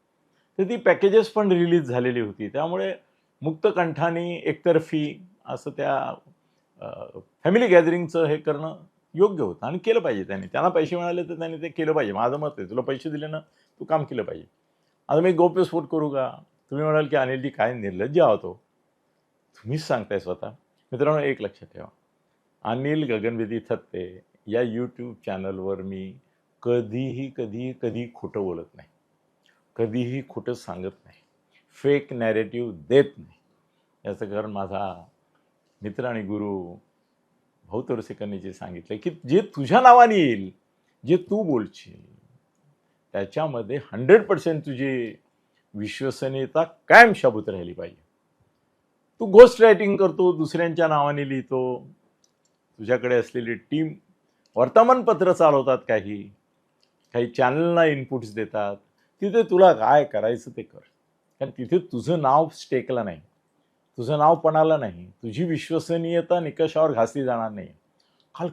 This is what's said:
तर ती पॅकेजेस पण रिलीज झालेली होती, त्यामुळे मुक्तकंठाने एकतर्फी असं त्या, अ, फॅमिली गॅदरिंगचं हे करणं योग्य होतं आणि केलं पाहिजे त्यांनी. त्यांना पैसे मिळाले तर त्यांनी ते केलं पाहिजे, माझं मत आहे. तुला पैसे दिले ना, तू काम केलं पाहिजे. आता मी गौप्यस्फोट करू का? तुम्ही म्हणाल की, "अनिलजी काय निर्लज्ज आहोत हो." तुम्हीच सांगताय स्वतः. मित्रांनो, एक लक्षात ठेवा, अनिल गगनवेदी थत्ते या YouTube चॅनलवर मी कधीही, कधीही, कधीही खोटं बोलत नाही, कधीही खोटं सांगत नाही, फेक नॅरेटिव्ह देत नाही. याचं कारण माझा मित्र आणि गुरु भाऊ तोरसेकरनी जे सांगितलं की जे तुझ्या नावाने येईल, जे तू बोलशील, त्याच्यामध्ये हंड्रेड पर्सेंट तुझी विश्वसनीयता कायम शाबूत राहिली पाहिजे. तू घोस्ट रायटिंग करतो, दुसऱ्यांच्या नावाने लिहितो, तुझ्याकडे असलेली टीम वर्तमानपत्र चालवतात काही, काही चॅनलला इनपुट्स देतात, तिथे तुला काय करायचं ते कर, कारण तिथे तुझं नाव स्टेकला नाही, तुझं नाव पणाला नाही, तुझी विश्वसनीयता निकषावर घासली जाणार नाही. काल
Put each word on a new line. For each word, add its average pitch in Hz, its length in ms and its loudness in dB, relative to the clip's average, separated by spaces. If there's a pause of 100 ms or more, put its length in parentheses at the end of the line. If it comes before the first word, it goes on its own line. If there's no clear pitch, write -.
(580)
तर 190 60 0
ती 202 120 -4
पॅकेजेस 196 540 4
पण 208 220 0
रिलीज 170 300 2
झालेली 123 400 -2
होती, 104 280 -8
त्यामुळे 170 460 -6 (460)
मुक्तकंठाने 170 920 -2
एकतर्फी 156 920 -2 (180)
असं 131 260 -10
त्या, 139 440 -4 (640)
अ, - 60 -14 (560)
फॅमिली 226 240 4
गॅदरिंगचं 165 560 4
हे 151 140 0
करणं 151 400 -6 (360)
योग्य 180 300 2
होतं 92 220 -6
आणि 151 120 -6
केलं 226 220 0
पाहिजे 123 240 -4
त्यांनी. 95 240 -10
त्यांना 143 220 -2
पैसे 165 260 -2
मिळाले 175 280 -4
तर 165 100 -10
त्यांनी 165 240 -10
ते 160 120 -10
केलं 156 240 -4
पाहिजे, 127 200 -2
माझं 120 240 -2
मत 151 200 -6
आहे. 92 120 -12
तुला 117 120 -6
पैसे 135 280 -6
दिले 151 180 -10
ना, 156 120 -10 (400)
तू - 60 -14
काम 156 180 -2
केलं 123 200 -6
पाहिजे. 85 220 -12 (640)
आता 147 140 2
मी 185 100 2
गौप्यस्फोट 170 580 0
करू 151 200 -2
का? 135 280 -6 (340)
तुम्ही 143 140 -4
म्हणाल 156 220 0
की, 147 80 -4
"अनिलजी 131 340 -2
काय 120 240 -2
निर्लज्ज 107 460 -2
आहोत 117 240 6
हो." 87 100 -10 (1000)
तुम्हीच 139 260 -8
सांगताय 107 380 -4
स्वतः. 90 300 -10 (420)
मित्रांनो, 143 280 0
एक 143 220 -4
लक्षात 98 320 -12
ठेवा, - 140 -18 (760)
अनिल 143 400 -2
गगनवेदी 113 560 -4
थत्ते 92 600 -10 (260)
या 110 140 -2
YouTube 120 520 -8 (120)
चॅनलवर 95 560 -8
मी 95 320 -12 (500)
कधीही, 123 760 -4
कधीही, 120 440 -10
कधीही 120 320 -8
खोटं - 280 -10
बोलत 85 340 -10
नाही, - 120 -20 (880)
कधीही 120 540 -6
खोटं 120 240 -10
सांगत 92 380 -12 (140)
नाही, - 160 -20 (640)
फेक 139 300 0
नॅरेटिव्ह 113 600 -2 (160)
देत 139 280 2
नाही. - 220 -20 (640)
याचं 104 240 -10
कारण 107 220 -6
माझा 98 540 -10 (760)
मित्र 104 240 -8
आणि 117 160 -6
गुरु 98 540 -8 (960)
भाऊ 110 100 -6
तोरसेकरनी 104 580 -10
जे 92 140 -16
सांगितलं 90 440 -14
की 175 120 -6 (200)
जे 175 120 4
तुझ्या 160 400 -2
नावाने 240 340 8
येईल, 113 360 0 (540)
जे 156 120 2
तू 196 260 -4
बोलशील, - 720 -6 (960)
त्याच्यामध्ये 117 640 -6
हंड्रेड 139 460 4
पर्सेंट 165 420 -2
तुझी 131 500 -6 (580)
विश्वसनीयता 135 880 -4
कायम 220 500 6
शाबूत 110 360 0
राहिली 87 240 -10
पाहिजे. - 300 -16 (1160)
तू 214 120 -4
घोस्ट 233 300 12
रायटिंग 202 360 6
करतो, 180 400 2
दुसऱ्यांच्या 165 500 0
नावाने 143 420 0
लिहितो, 127 580 -4 (920)
तुझ्याकडे 120 360 0
असलेली 117 380 -2
टीम 151 400 -6 (600)
वर्तमानपत्र 185 800 4
चालवतात 139 440 2 (100)
काही, 104 360 -4 (880)
काही 120 140 -2
चॅनलला 156 580 2
इनपुट्स 127 500 -4
देतात, 104 400 -6 (460)
तिथे 214 220 2
तुला 180 300 8
काय 123 300 4
करायचं 117 540 -4
ते 117 40 -12
कर, - 180 -18 (600)
कारण 135 180 -8
तिथे 127 200 -2
तुझं 160 440 -2
नाव 147 320 4
स्टेकला 123 500 -4
नाही, 85 180 -10 (760)
तुझं 127 200 -4
नाव 156 180 6
पणाला 160 420 2
नाही, 101 280 -8 (180)
तुझी 117 200 -6
विश्वसनीयता 165 960 -2
निकषावर 156 520 -2
घासली 113 320 -2
जाणार 117 280 -4
नाही. 95 160 -14 (680)
काल 165 180 -8